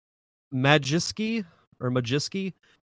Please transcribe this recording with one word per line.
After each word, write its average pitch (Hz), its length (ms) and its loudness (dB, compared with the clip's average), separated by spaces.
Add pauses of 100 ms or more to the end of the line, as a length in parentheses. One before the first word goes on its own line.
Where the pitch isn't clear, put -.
(520)
Majewski, 156 920 0 (340)
or 123 120 -2
Majewski 143 600 -2 (400)